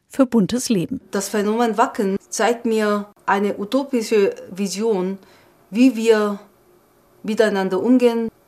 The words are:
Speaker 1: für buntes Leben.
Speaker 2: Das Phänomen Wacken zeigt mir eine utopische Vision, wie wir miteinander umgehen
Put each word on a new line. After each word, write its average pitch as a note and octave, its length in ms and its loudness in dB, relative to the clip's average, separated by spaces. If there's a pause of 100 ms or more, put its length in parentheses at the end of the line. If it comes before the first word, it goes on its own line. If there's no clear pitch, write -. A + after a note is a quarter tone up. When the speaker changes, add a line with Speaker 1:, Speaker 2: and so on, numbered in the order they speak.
Speaker 1:
für - 200 2
buntes A#3 420 0
Leben. F3+ 320 -2 (100)
Speaker 2:
Das G3 180 -4
Phänomen A3 480 0
Wacken A3 420 0 (100)
zeigt A#3 380 -2
mir G#3 460 0 (140)
eine G3+ 320 0
utopische A3 760 0 (200)
Vision, F#3+ 680 -4 (520)
wie A#3 260 4
wir G#3+ 420 2 (880)
miteinander G3 580 0
umgehen A#3 480 2 (180)